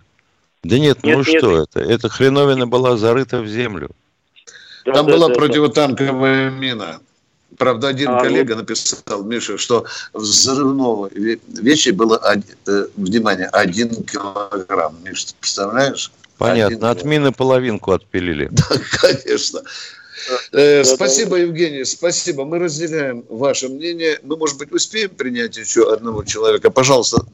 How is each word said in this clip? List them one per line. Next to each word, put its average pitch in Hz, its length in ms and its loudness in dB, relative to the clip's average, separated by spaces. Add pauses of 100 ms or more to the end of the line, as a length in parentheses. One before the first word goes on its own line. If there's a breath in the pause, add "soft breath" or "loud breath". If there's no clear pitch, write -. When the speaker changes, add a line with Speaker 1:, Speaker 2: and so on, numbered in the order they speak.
(640)
Speaker 1:
Да 95 160 2
нет, 143 240 4
ну - 80 -2
Speaker 2:
Нет, 139 160 2
нет. 160 120 4
Speaker 1:
что 92 240 4
это? - 180 -6
Эта 113 280 0
хреновина 135 580 2
была 123 300 2
зарыта 120 440 0
в 110 80 -6
землю. 107 420 -6 (920 loud breath)
Speaker 2:
Да, 135 80 -2
Speaker 3:
Там 147 140 4
Speaker 2:
да, 147 60 6
Speaker 3:
была 165 160 6
Speaker 2:
да, 123 60 4
да. 123 60 2
Speaker 3:
противотанковая 135 1120 2
мина. 123 500 -8 (560)
Правда, 127 320 0
один 135 200 -2
Speaker 2:
А, 123 80 2
ну. 123 40 4
Speaker 3:
коллега 131 360 2
написал, 110 680 -6
Миша, 107 340 -6
что 117 260 0 (280 loud breath)
взрывного 117 1000 0
ве-, 110 240 -4 (100)
вещи 120 420 2
было 110 260 2
од-, 101 280 0 (220)
э, 98 200 0 (100)
внимание, 98 500 0
один 104 440 0 (140)
килограмм. 95 1000 -6
Миша, 92 240 -10
ты - 120 -16
представляешь? 117 680 -2 (260)
Speaker 1:
Понятно, 104 300 2
Speaker 3:
Один 113 140 -2
килограмм. 113 180 0
Speaker 1:
от 87 60 -8
мины 147 280 2
половинку 127 600 0
отпилили. 85 580 -2
Speaker 3:
<laughs> - 0 -
Да, - 260 0 (240)
конечно. - 600 0 (920 loud breath)
Э, 143 300 6
Speaker 2:
Да, 127 80 2
да. 131 60 4
Speaker 3:
спасибо, 185 400 0
Евгений, 165 480 -2
спасибо. 165 600 -4
Мы 165 140 -6
разделяем 151 720 -6
ваше 127 400 -2
мнение. 160 560 -4
Мы, 147 120 -6
может 151 220 -4
быть, 143 140 -12
успеем 202 380 -4
принять 123 460 -6
ещё 110 360 2
одного 110 320 -4
человека? 107 460 0
Пожалуйста, 131 480 2 (160)